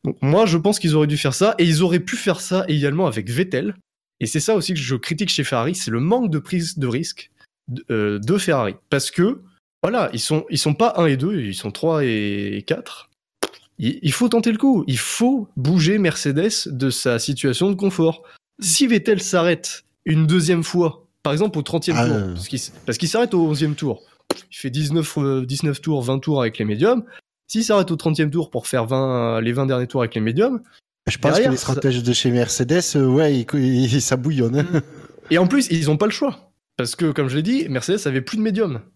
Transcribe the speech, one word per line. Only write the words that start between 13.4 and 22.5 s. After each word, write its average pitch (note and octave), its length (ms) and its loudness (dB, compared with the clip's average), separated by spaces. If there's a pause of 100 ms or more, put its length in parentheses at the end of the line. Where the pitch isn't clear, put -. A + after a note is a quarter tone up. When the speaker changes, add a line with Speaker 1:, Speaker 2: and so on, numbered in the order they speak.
Speaker 1:
Il, - 240 -2
il D3 100 0
faut A#3+ 160 0
tenter A#3 220 2
le A3 80 -2
coup, B3+ 300 4
il B2+ 100 0
faut A#3+ 480 0 (100)
bouger E3 420 2
Mercedes E3 680 0
de C3+ 240 -2
sa A#2+ 280 0
situation C#3 520 0
de G3 60 0
confort. F#3 460 0 (380)
Si G#3+ 280 2
Vettel G#3+ 340 2
s'arrête E3+ 640 0 (200)
une D#3 220 4
deuxième E3 380 2
fois, F3 420 0 (160)
par C#3+ 100 -2
exemple F3+ 280 0
au - 20 -6
trentième D#3+ 340 -2
Speaker 2:
Ah, A#2+ 120 2
Speaker 1:
tour, - 80 2
Speaker 2:
ouais. F#2+ 180 -4
Speaker 1:
parce F2+ 140 -8
qu'il B2+ 100 -6